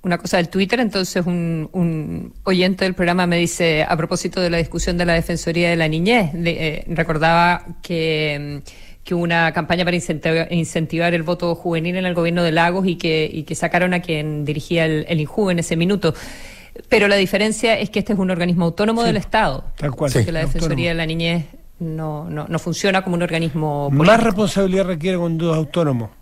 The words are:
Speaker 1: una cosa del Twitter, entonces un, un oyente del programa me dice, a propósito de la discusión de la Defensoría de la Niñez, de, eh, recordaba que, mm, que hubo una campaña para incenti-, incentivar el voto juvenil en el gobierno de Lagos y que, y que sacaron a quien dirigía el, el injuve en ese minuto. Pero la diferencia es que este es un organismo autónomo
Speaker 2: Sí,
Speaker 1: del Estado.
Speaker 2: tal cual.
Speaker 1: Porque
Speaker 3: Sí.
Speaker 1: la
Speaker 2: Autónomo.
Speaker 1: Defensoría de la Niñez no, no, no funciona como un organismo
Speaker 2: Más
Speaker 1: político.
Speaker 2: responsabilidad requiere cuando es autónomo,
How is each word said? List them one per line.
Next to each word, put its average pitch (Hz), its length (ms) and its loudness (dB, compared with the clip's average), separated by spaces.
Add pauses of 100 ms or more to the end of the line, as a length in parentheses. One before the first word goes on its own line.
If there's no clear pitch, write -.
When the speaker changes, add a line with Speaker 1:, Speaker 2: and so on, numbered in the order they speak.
Speaker 1:
una 175 160 0
cosa - 200 -2
del 170 120 0
Twitter, 190 300 0
entonces 190 460 0
un, 165 460 -2
un 165 600 -2 (100)
oyente 185 420 2
del 185 80 0
programa 180 340 2
me 175 100 2
dice, 165 500 2
a 170 100 0
propósito 170 440 -2
de 175 80 2
la 170 80 0
discusión 170 400 -2
de 175 80 0
la 170 80 2
Defensoría 170 560 0
de 170 60 2
la 165 120 2
Niñez, 170 460 2
de, 170 180 -2
eh, 156 360 -4
recordaba 165 760 2 (160)
que, 151 800 -4
mm, - 400 -20
que 180 120 -4
hubo 175 80 0
una 165 300 2
campaña 170 320 0
para 175 120 0
incenti-, 160 540 0
incentivar 165 600 0
el 165 100 0
voto 170 320 -2
juvenil 170 400 -2
en 185 100 -2
el 180 80 0
gobierno 170 300 2
de 165 80 2
Lagos 175 360 2
y 170 100 0
que, 156 340 0
y 160 120 -6
que 160 120 -8
sacaron 180 380 0
a 175 80 0
quien 151 440 -4
dirigía 156 400 0
el, 156 220 0
el 156 140 0
injuve 185 320 0
en 170 60 0
ese 165 160 -2
minuto. 170 380 2 (760)
Pero 214 180 6
la 202 80 4
diferencia 214 640 2
es 208 100 -4
que 214 100 -2
este 208 140 -2
es 196 60 0
un 185 120 2
organismo 175 340 2
autónomo 208 360 0
Speaker 2:
Sí, 233 60 2
Speaker 1:
del 220 100 2
Estado. 180 460 0 (140)
Speaker 2:
tal 147 140 -2
cual. 135 200 -2
Speaker 1:
Porque 120 140 4
Speaker 3:
Sí. - 60 -4
Speaker 1:
la 160 100 -2
Speaker 2:
Autónomo. 135 120 0
Speaker 1:
Defensoría 165 360 0
de 165 60 0
la 165 100 -2
Niñez 165 400 0 (340)
no, 156 500 -6
no, 151 180 -6
no 165 120 -2
funciona 185 440 0
como 180 120 -2
un 170 80 0
organismo 156 680 -2
Speaker 2:
Más 135 60 4
Speaker 1:
político. 208 280 6
Speaker 2:
responsabilidad 190 600 2
requiere 180 320 -2
cuando 165 340 0
es 156 60 2
autónomo, 147 540 0 (100)